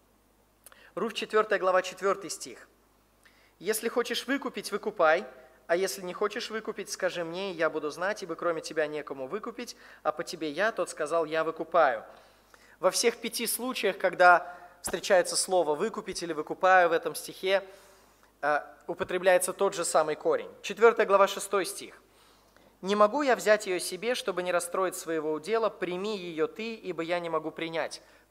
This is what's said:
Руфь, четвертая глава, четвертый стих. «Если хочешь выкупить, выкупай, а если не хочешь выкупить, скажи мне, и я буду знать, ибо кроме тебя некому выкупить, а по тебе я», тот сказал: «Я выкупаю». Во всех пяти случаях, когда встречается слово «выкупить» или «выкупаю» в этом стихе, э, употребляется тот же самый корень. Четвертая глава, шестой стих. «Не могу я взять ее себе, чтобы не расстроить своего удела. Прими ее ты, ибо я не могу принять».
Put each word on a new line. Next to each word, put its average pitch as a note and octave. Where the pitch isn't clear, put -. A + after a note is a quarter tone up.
Руфь, G#3
четвертая G#3+
глава, F#3
четвертый F#3
стих. -
«Если G#3+
хочешь A#3+
выкупить, B3+
выкупай, G3+
а E3+
если F#3
не F3+
хочешь G#3
выкупить, G#3+
скажи E3+
мне, F#3
и E3+
я D#3+
буду D3+
знать, F#3
ибо E3
кроме E3
тебя D3+
некому C#3
выкупить, A3
а -
по E3+
тебе D#3+
я», F#3+
тот F3+
сказал: D#3+
«Я D#3+
выкупаю». D#3
Во F3
всех A#3
пяти A3+
случаях, A3+
когда F3
встречается F3
слово D#3+
«выкупить» G3
или E3+
«выкупаю» F3
в D#3+
этом D#3+
стихе, F#3
э, C#3+
употребляется F3+
тот G3
же E3
самый D#3
корень. C3
Четвертая G#3
глава, G3
шестой F#3+
стих. -
«Не G3
могу G#3
я B3+
взять G#3
ее F3+
себе, G#3
чтобы F3+
не F3+
расстроить F3+
своего D#3
удела. G#3
Прими F#3+
ее D#3+
ты, A3
ибо F3+
я F3
не E3+
могу D#3+
принять». E3